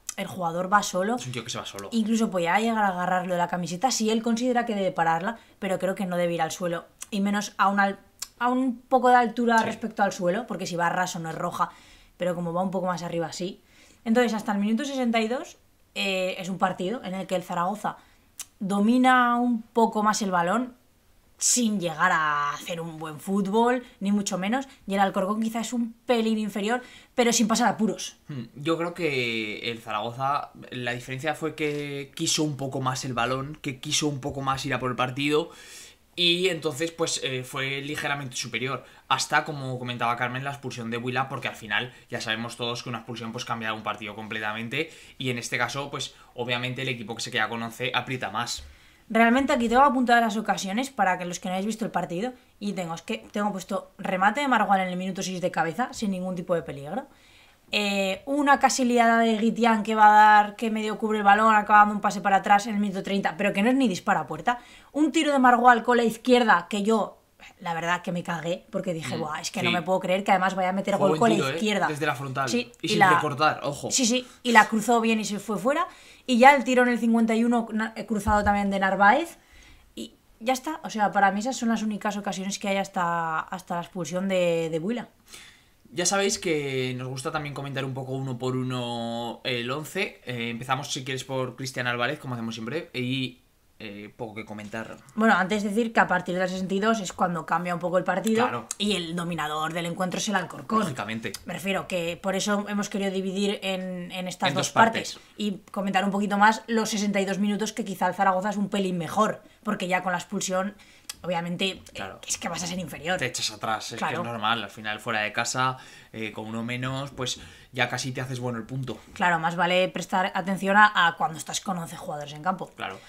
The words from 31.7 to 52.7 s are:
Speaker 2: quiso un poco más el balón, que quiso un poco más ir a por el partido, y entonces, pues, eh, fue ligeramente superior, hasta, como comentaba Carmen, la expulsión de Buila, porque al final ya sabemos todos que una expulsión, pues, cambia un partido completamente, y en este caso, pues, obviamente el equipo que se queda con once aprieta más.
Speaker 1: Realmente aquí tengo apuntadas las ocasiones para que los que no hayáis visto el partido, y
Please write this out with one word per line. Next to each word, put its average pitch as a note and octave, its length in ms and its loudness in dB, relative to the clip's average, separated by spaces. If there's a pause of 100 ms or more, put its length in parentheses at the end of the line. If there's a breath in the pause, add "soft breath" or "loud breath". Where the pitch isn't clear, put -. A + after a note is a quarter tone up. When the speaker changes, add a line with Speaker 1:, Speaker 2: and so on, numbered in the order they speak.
Speaker 2:
quiso D#3+ 280 0
un D3+ 140 -2
poco C3+ 240 -4
más C3 240 -2
el C3 80 -6
balón, C3 480 -2
que C#3 180 -8
quiso - 280 -2
un C#3 120 -4
poco C3+ 220 -6
más C3+ 240 -2
ir C3+ 80 -2
a B2+ 60 -2
por B2+ 100 -2
el B2 60 -4
partido, C#3 560 0 (640 loud breath)
y F3 340 2
entonces, D#3+ 420 -2
pues, - 320 -2
eh, C3 200 -4
fue C3+ 380 -4
ligeramente C#3+ 540 -6
superior, B2 480 -4 (240 loud breath)
hasta, D3 380 2
como C3+ 320 -6
comentaba A#2+ 400 -2
Carmen, B2+ 260 -4
la C#3 60 -6
expulsión B2 400 -8
de A#2 80 -4
Buila, B2+ 320 -4
porque B2+ 180 -6
al G#2 80 -8
final A2 380 -4 (160 loud breath)
ya A#2+ 100 -6
sabemos A#2 380 -4
todos A#2+ 240 -4
que - 80 -10
una B2 80 -6
expulsión, A2+ 340 -10
pues, A#2+ 140 -8
cambia A2+ 280 -4
un A2 100 -10
partido G#2 320 -6
completamente, A2 760 -6 (300 loud breath)
y C3 100 -4
en A#2+ 80 -2
este A#2+ 220 -6
caso, C3+ 320 -4
pues, C#3 240 -8 (180 loud breath)
obviamente B2 480 -4
el C3+ 80 -4
equipo A#2 240 -6
que A2 80 -10
se - 80 -8
queda A2 180 0
con A2+ 140 -6
once A#2 320 -6
aprieta B2 380 -2
más. A#2 320 -6 (460 soft breath)
Speaker 1:
Realmente A#3 440 4
aquí A#3 160 2
tengo B3 140 8
apuntadas A#3+ 380 4
las A3 140 0
ocasiones G#3 540 -2
para F#3 280 2
que F3+ 60 -6
los F3 160 -8
que - 80 -8
no F3+ 60 -2
hayáis F#3+ 140 -2
visto G#3+ 180 -4
el F3+ 60 -4
partido, F3 420 -4 (260 loud breath)
y G3+ 140 -4